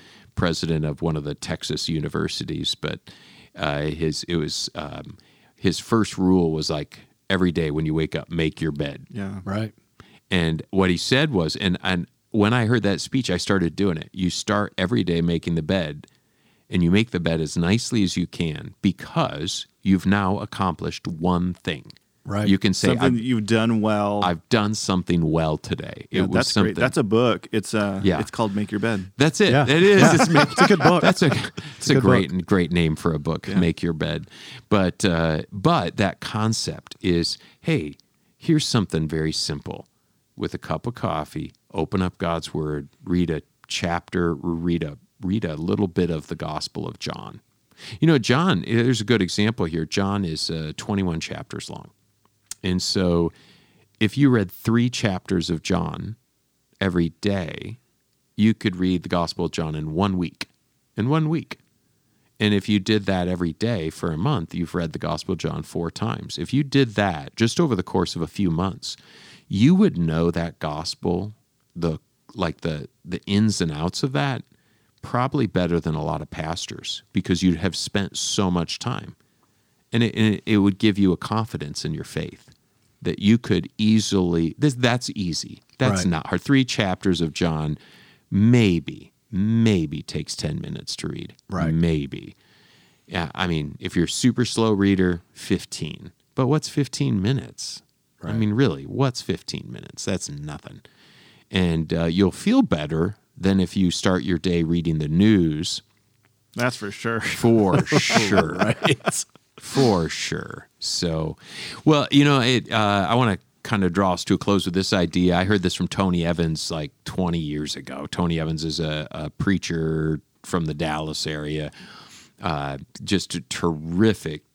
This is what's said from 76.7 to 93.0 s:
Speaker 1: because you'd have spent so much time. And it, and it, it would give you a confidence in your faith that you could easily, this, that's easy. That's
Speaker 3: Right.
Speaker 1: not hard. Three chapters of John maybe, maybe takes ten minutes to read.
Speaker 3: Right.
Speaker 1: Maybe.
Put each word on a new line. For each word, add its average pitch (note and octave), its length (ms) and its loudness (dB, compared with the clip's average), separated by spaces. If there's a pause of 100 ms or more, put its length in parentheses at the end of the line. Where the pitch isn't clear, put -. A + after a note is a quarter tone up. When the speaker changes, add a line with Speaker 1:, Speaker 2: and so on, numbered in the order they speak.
Speaker 1:
because - 300 0
you'd F2 160 4
have E2+ 180 -2
spent - 400 -4
so - 340 0
much F2 280 -2
time. A#2 380 -8 (760)
And A#2 100 4
it, A2+ 140 0
and G#2+ 200 4
it, - 100 -10
it G#2 120 4
would G2 200 4
give G#2 200 2
you F#2+ 140 6
a E2 60 2
confidence D2+ 640 -4
in D#2 80 -4
your D2+ 120 -6
faith - 440 -10 (540)
that - 160 -4
you G#2+ 180 6
could F#2+ 400 0
easily, F#2+ 840 2
this, C#3 160 2
that's B2 400 0
easy. - 460 -6 (180)
That's F#2+ 260 2
Speaker 3:
Right. F#2 60 2
Speaker 1:
not D#2+ 180 -2
hard. F2+ 120 0
Three C3+ 240 4
chapters F#2 560 0
of D#2+ 140 -2
John D#2 420 0 (540)
maybe, G#2 800 4 (180)
maybe G2+ 720 2
takes - 320 -8
ten D2+ 260 -6
minutes - 360 -10
to - 120 -8
read. - 260 -10 (160)
Speaker 3:
Right. D#2+ 220 0
Speaker 1:
Maybe. D#2+ 640 0 (720)